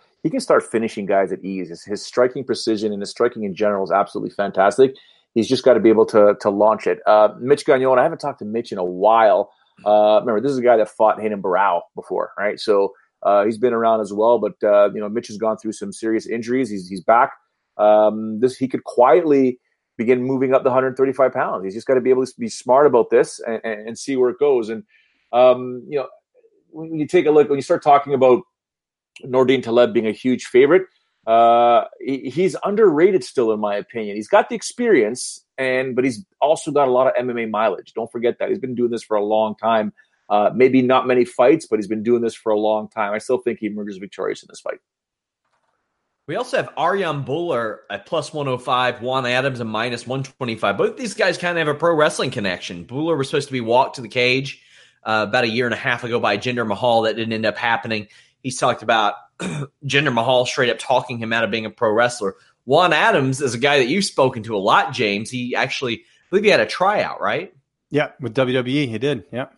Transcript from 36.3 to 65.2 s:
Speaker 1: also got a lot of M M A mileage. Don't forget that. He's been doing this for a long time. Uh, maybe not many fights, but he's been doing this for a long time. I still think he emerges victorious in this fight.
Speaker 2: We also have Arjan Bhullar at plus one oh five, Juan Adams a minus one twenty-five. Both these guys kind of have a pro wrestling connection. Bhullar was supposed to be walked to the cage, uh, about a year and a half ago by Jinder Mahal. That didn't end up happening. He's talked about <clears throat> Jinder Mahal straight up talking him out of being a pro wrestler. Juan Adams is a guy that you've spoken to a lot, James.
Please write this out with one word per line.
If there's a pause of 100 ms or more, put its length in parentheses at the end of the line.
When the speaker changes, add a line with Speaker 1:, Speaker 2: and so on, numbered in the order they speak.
Speaker 1:
also
got
a
lot
of
M
M
A
mileage.
Don't
forget
that.
He's
been
doing
this
for
a
long
time. (360)
Uh,
maybe
not
many
fights,
but
he's
been
doing
this
for
a
long
time.
I
still
think
he
emerges
victorious
in
this
fight. (1500)
Speaker 2:
We
also
have
Arjan
Bhullar (100)
at
plus
one
oh
five,
Juan
Adams
a
minus
one
twenty-five.
Both
these
guys
kind
of
have
a
pro
wrestling
connection.
Bhullar
was
supposed
to
be
walked
to
the
cage, (400)
uh,
about
a
year
and
a
half
ago
by
Jinder
Mahal.
That
didn't
end
up
happening. (340)
He's
talked
about (120)
<clears throat> (460)
Jinder
Mahal
straight
up
talking
him
out
of
being
a
pro
wrestler. (300)
Juan
Adams
is
a
guy
that
you've
spoken
to
a
lot,
James.